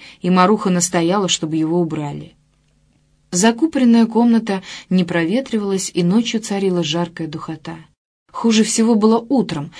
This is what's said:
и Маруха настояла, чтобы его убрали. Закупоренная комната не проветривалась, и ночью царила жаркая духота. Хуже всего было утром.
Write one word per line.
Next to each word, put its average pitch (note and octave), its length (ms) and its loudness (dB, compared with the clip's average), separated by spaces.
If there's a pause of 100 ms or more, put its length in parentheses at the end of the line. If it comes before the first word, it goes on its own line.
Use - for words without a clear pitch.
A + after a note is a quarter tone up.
(200)
и F3+ 80 -4
Маруха F#3 400 4
настояла, F3+ 600 0
чтобы D#3+ 280 -4
его D#3+ 240 0
убрали. D3+ 540 -6 (960)
Закупоренная A#3 760 2
комната A3+ 560 0 (280)
не F#3 120 2
проветривалась, G3 920 -2
и F3+ 120 0
ночью A3 360 0
царила F#3+ 440 -2
жаркая E3+ 420 -6
духота. D#3+ 520 -12 (520)
Хуже A3 320 2
всего A3+ 320 2
было A3 240 4
утром. F3 600 -4